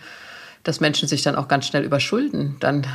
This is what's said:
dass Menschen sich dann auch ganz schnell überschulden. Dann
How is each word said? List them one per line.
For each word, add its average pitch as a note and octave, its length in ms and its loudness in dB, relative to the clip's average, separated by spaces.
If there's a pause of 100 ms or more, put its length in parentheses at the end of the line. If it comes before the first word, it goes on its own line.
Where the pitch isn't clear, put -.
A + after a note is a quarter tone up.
(640)
dass - 160 0
Menschen D3+ 280 4
sich C#3+ 140 0
dann C#3+ 140 2
auch C#3 120 -2
ganz C#3 180 2
schnell C#3+ 180 0
überschulden. E3 760 0
Dann C#3 340 2